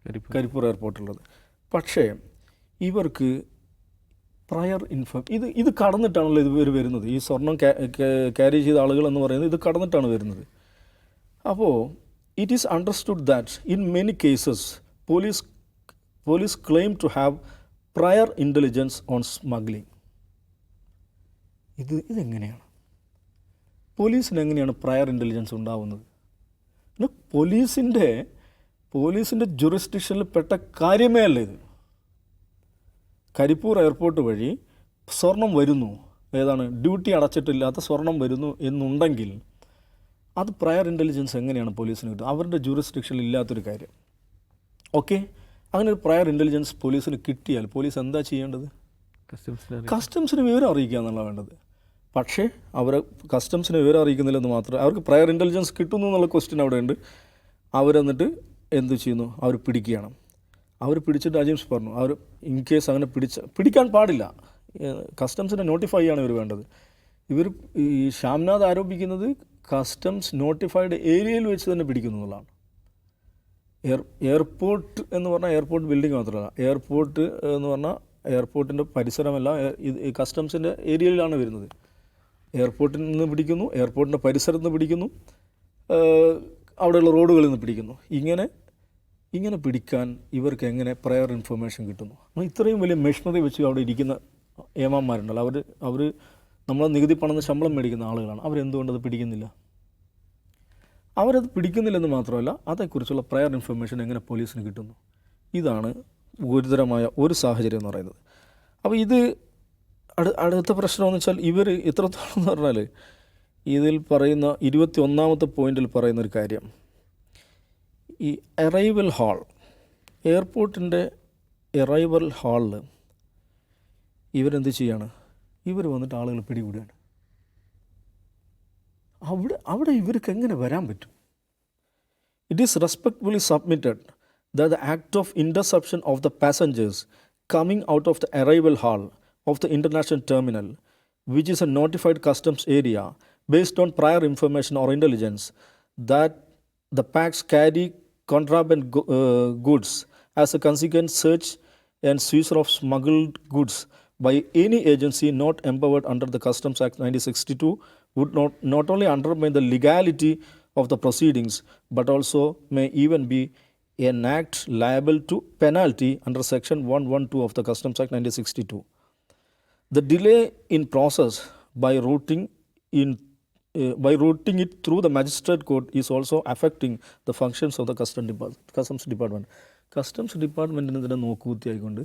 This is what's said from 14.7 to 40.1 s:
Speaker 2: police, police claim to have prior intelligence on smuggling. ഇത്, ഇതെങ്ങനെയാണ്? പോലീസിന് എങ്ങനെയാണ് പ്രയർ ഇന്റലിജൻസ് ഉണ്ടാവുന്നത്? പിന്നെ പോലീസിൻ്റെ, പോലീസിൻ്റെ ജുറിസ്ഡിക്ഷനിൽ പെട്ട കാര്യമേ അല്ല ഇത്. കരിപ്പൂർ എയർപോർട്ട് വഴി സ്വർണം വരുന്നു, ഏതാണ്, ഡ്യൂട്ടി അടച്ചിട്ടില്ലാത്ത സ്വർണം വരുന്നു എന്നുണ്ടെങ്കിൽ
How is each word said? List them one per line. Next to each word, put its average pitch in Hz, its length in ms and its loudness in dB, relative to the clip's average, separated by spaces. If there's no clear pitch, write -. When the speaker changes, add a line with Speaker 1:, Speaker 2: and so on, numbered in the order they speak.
Speaker 2:
police, 190 300 0
police 180 280 0
claim 185 400 0
to 160 120 -2
have 139 260 0
prior 190 320 4
intelligence 135 560 0
on 123 100 -2
smuggling. 113 640 -8
ഇത്, 151 300 -6
ഇതെങ്ങനെയാണ്? 117 580 -8
പോലീസിന് 226 460 0
എങ്ങനെയാണ് 143 380 0
പ്രയർ 135 280 2
ഇന്റലിജൻസ് 117 500 -4
ഉണ്ടാവുന്നത്? 107 440 -8
പിന്നെ 254 160 -4
പോലീസിൻ്റെ, 226 760 2
പോലീസിൻ്റെ 196 520 0
ജുറിസ്ഡിക്ഷനിൽ 190 680 -2
പെട്ട 160 160 0
കാര്യമേ 220 460 6
അല്ല 135 120 4
ഇത്. 101 180 -6
കരിപ്പൂർ 160 460 2
എയർപോർട്ട് 160 460 2
വഴി 113 220 -2
സ്വർണം 202 520 0
വരുന്നു, 139 320 2
ഏതാണ്, 135 300 0
ഡ്യൂട്ടി 180 340 0
അടച്ചിട്ടില്ലാത്ത 135 640 0
സ്വർണം 156 400 -2
വരുന്നു 131 300 -2
എന്നുണ്ടെങ്കിൽ 139 680 -2